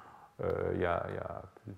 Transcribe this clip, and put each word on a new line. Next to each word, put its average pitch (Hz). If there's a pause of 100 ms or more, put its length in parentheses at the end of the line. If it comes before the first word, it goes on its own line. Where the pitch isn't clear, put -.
(440)
euh, 90
il 90
y 87
a, 87
il 98
y -
a, - (360)